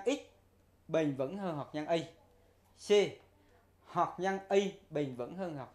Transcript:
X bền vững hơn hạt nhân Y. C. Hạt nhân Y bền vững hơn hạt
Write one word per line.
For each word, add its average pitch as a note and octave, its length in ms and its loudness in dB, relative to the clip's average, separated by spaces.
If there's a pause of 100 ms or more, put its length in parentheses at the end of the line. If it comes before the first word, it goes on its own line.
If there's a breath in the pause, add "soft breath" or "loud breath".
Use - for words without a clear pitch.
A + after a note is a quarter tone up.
X C#4 140 2 (680)
bền D#3 280 2
vững C3 220 -2
hơn E3+ 200 -4
hạt C3+ 160 -8
nhân D3+ 140 -6
Y. E3 160 2 (840)
C. G3+ 320 4 (720 soft breath)
Hạt E3+ 260 0
nhân F#3+ 220 0 (100)
Y G3 240 4 (160)
bền C#3+ 260 -2
vững B2 200 -6
hơn F3 220 -6
hạt B2+ 180 -10